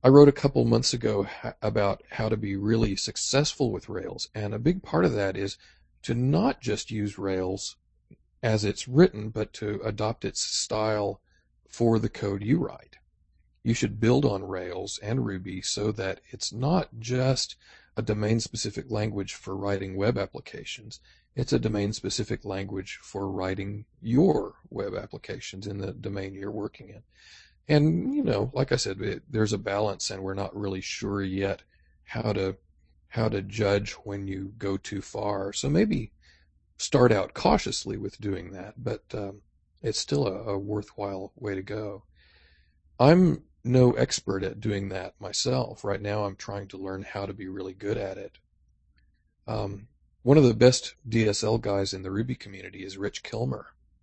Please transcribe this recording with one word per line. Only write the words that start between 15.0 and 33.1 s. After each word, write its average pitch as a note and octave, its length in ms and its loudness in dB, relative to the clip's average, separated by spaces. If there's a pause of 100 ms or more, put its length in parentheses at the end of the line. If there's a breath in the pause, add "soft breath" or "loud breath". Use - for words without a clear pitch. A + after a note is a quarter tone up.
and A#2 240 -2
Ruby F#2+ 340 -6
so G#2 300 -2
that G2 300 -4 (100)
it's - 220 -10
not B2+ 480 0
just B2+ 560 0 (400 soft breath)
a - 60 -2
domain-specific A2 880 -2
language G#2 460 -4
for G2 220 -10
writing G2 400 -4
web G2+ 220 2
applications. - 840 -10 (340 soft breath)
It's B2+ 180 -2
a B2+ 60 2
domain-specific G#2 840 -4
language G2 580 -8
for G2 260 -8
writing F#2+ 580 -6 (140)
your C#3+ 540 2 (160)
web G2+ 240 -6
applications - 720 -10
in G2+ 120 -6
the G2+ 140 -6
domain G2 400 -8
you're G2 200 -8
working G#2 380 -10
in. - 120 -18 (680 loud breath)
And, E3 460 2
you D4 80 0
know, A#2+ 320 0
like C3+ 160 0
I C3 60 4
said, G#2 240 -4
it, G#2 280 -4
there's G#2+ 240 2
a G2+ 60 -2
balance, G2+ 520 -2
and F#2+ 120 -8
we're F#2+ 120 -6
not G2 220 -4
really G2 240 -4
sure G2+ 400 -4
yet G2 420 -2 (420)
how A2+ 280 -2
to, F#2+ 240 -2 (520)
how A2+ 200 0